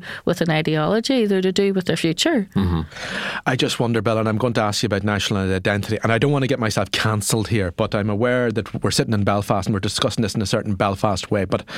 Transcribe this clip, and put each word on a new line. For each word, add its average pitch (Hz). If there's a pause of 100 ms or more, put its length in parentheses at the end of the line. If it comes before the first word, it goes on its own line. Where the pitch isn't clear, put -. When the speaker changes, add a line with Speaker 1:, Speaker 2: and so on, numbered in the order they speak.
(240)
Speaker 1:
with 170
an 165
ideology. 160
They're 196
to 185
do 196
with 185
their 170
future. 196
Speaker 2:
Mm-hmm. 87 (640)
Speaker 3:
I 127
just 131
wonder, 113
Bella, 110
and 110
I'm 110
going 120
to 117
ask 104
you 113
about 98
national 98
identity, 101
and 113
I 113
don't 143
want 139
to 127
get 127
myself 110
cancelled 110
here, 95
but 104
I'm 107
aware 123
that 107
we're 98
sitting 123
in 104
Belfast 101
and 117
we're 98
discussing 107
this 101
in 113
a 98
certain 107
Belfast 98
way, 101
but 101 (120)